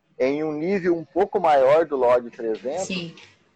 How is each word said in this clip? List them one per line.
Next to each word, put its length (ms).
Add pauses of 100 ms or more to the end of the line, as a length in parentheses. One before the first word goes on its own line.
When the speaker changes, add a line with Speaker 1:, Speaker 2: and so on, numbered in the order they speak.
(180)
Speaker 1:
em 260
um 80
nível 440
um 80
pouco 360
maior 460
do 100
lote 340
trezentos, 560
Speaker 2:
Sim. 280 (420)